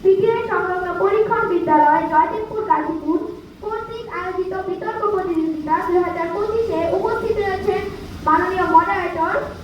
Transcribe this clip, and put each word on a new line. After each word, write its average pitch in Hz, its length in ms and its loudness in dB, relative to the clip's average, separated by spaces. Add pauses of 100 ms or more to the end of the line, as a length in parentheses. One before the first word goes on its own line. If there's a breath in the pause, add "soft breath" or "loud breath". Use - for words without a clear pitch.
পিটিআই 440 480 4
সংলগ্ন 370 360 -2 (140)
পরীক্ষণ 427 500 2
বিদ্যালয়, 311 600 4
জয়দেবপুর, 427 580 0
গাজীপুর 311 480 0 (460)
কর্তৃক 453 420 -8 (140)
আয়োজিত 370 340 -4 (160)
বিতর্ক 427 320 -6 (120)
প্রতিযোগিতা 320 640 -2 (120)
দুই 349 180 4
হাজার 339 300 -2
পঁচিশে 427 440 0 (180)
উপস্থিত 440 440 0
রয়েছেন 392 400 0 (460)
মাননীয় 359 460 2
মডারেটর 339 640 2 (280)